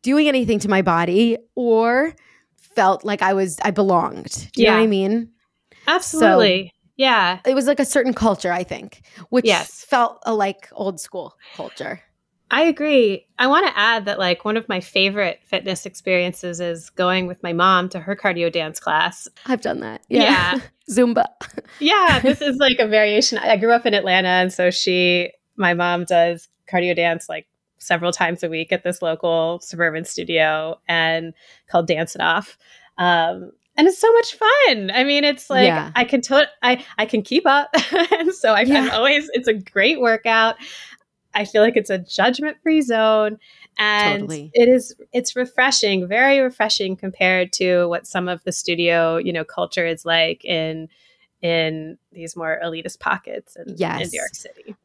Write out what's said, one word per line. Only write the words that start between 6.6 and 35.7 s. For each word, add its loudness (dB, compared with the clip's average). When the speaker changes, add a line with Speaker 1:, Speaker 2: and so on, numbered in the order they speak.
Speaker 1:
So -20
Speaker 2:
Yeah. 2
Speaker 1:
it 2
was, 0
like, 2
a 2
certain 0
culture, 0
I -4
think, -14
which 2
Speaker 2:
Yes. -2
Speaker 1:
felt, 0
uh, -2
like, -4
old -6
school -14
culture. -12
Speaker 2:
I 0
agree. 2
I 0
wanna 2
add 0
that, -4
like, -2
one -2
of -4
my -2
favorite -2
fitness -6
experiences -4
is -8
going 0
with -12
my -6
mom 2
to -10
her -6
cardio -2
dance -6
class. -2
Speaker 1:
I've -2
done -6
that. -12
Yeah. 2
Speaker 2:
Yeah. -4
Speaker 1:
<laughs> -20
Zumba. 2
Speaker 2:
Yeah, 4
Speaker 1:
<laughs> -2
Speaker 2:
this 2
is, -2
like, 2
a 2
variation. 2
I 2
grew 2
up 2
in 2
Atlanta, 0
and 2
so 2
she, 0
my 2
mom 0
does 0
cardio 0
dance, -2
like, -12
several -2
times -2
a -6
week -6
at -2
this -6
local -2
suburban -4
studio -2
and -2
called 0
Dance -2
It -12
Off. -2
Um, 0
and 6
it's 2
so 6
much 2
fun. 2
I 2
mean, 2
it's -2
like, 4
Speaker 1:
Yeah. 0